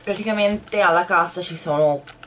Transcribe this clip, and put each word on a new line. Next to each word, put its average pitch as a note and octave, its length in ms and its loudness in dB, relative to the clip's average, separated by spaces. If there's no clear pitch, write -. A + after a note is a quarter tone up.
praticamente G#3 800 -2
alla F3 240 4
cassa F3 360 0
ci F3 160 -8
sono D3 460 0